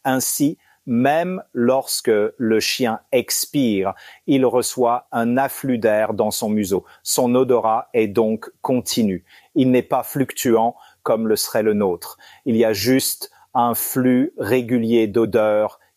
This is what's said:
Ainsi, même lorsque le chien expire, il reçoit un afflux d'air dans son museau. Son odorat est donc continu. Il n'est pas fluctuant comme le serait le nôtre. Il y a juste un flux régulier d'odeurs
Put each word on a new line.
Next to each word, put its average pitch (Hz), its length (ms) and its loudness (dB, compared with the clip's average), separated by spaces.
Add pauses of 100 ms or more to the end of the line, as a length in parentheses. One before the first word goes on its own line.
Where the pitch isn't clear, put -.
Ainsi, 135 560 -2 (280)
même 156 640 0
lorsque 123 600 -2 (260)
le 110 240 0
chien 117 400 -4 (100)
expire, 110 800 -2 (320)
il 135 200 2
reçoit 120 680 0
un 120 240 -2
afflux 135 440 -2
d'air 107 340 2
dans 107 180 0
son 110 180 -4
museau. 98 360 -2 (180)
Son 123 320 0
odorat 120 580 0
est 113 140 2
donc 110 420 -2 (120)
continu. 113 640 -2 (280)
Il 131 160 4
n'est 123 140 4
pas 131 200 -2
fluctuant 120 720 0 (260)
comme 113 240 0
le 110 80 2
serait - 260 -2
le 107 120 2
nôtre. 98 440 -2 (280)
Il 117 100 0
y 113 80 4
a 110 80 2
juste 120 600 -2 (220)
un 120 220 0
flux 127 600 0
régulier 117 720 0
d'odeurs 107 720 0 (180)